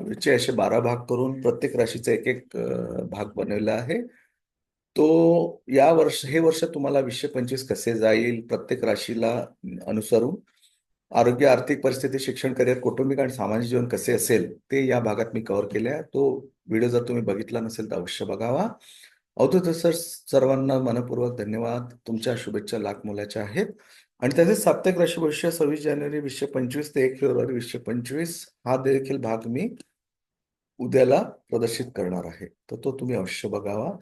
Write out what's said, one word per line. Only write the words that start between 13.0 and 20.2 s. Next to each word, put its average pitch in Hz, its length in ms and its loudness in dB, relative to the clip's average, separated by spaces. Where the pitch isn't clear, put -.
आणि 127 120 0
सामाजिक 117 380 -2
जीवन 120 180 0
कसे 117 240 -2
असेल 104 440 2
ते 135 300 -2
या 123 140 2
भागात 110 340 0
मी 110 60 -4
कव्हर 101 260 -2
केले 107 240 -4
आहे. 156 120 -6
तो 135 480 -2
व्हिडिओ 113 220 2
जर 120 200 0
तुम्ही 120 160 -2
बघितला 107 360 -4
नसेल 110 300 -6
तर - 60 -4
अवश्य 90 280 -8
बघावा. 117 440 -2
अवधूत 170 380 4
सर, 170 200 2
सर्वांना 135 840 0